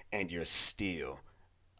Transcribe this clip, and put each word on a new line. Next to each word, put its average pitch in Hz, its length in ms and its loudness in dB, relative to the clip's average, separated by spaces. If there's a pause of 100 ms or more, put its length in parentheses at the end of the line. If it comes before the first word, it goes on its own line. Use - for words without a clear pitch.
(120)
and 98 180 -2
you're 85 140 -6
still 78 760 0 (600)